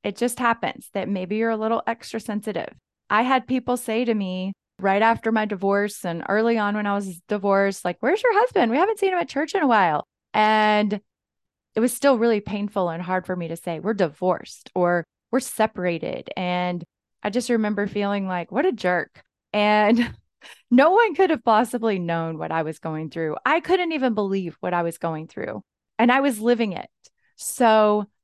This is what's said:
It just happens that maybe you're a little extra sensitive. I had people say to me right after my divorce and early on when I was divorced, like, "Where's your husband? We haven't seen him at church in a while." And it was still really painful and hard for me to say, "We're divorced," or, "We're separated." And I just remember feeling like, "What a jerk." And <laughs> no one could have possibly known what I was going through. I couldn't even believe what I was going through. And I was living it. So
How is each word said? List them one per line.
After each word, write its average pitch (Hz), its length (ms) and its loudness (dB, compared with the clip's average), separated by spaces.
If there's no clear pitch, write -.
It 208 120 -4
just 240 240 -2
happens 233 540 -2
that 190 160 -4
maybe 190 280 -4
you're 226 120 0
a 226 80 -2
little 220 280 -2
extra 233 340 -6
sensitive. 208 540 -8
I 214 140 2
had 254 240 0
people 254 280 -2
say 240 300 -2
to 226 80 0
me 190 400 -4
right 196 220 2
after 226 300 2
my 214 140 0
divorce 202 600 -2
and 170 240 -4
early 226 280 2
on 208 180 0
when 208 120 -2
I 202 80 0
was 190 320 -6
divorced, 196 560 0
like, 180 160 -4
"Where's 330 240 0
your 480 160 2
husband? 381 320 2
We 247 60 0
haven't 403 220 0
seen 381 120 0
him 359 80 0
at 339 80 -4
church 294 280 -4
in 381 80 2
a 277 40 2
while." 185 400 2
And 214 680 2
it 220 40 0
was 240 140 2
still 269 240 4
really 220 220 2
painful 202 500 -4
and 165 140 -6
hard 180 220 -2
for 185 100 -4
me 170 140 -8
to 165 80 -8
say, 165 220 -8
"We're 196 140 -4
divorced," - 800 -2
or, 175 320 0
"We're 262 100 0
separated." - 960 -4
And 180 460 -4
I 208 80 -4
just 233 200 -4
remember 214 380 0
feeling 202 400 -4
like, 180 240 -6
"What 277 140 0
a 370 60 2
jerk." 180 520 -4
And 214 640 2
<laughs> - 300 -10
no 269 200 8
one 427 220 4
could 381 160 4
have 311 140 0
possibly 226 560 2
known 165 380 -2
what 160 140 -6
I 160 120 0
was 160 160 -6
going 156 300 -6
through. 160 260 -4
I 311 140 2
couldn't 349 320 0
even 262 220 0
believe 196 480 -2
what 185 120 -2
I 175 100 0
was 170 140 -4
going 160 300 -6
through. - 340 -8
And 233 140 4
I 262 100 4
was 269 180 0
living 226 320 0
it. - 180 -10
So 214 720 4